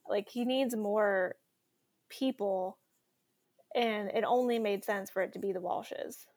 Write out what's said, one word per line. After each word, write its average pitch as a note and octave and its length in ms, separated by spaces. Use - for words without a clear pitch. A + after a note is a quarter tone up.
like, G3+ 220
he A#3+ 160
needs B3+ 300
more G3+ 600
people, G3 680
and G#3+ 360
it A3 140
only B3 340
made G3+ 260
sense G3 240
for F#3+ 120
it F#3 120
to F#3+ 60
be G3+ 140
the F3+ 80
Walshes. - 640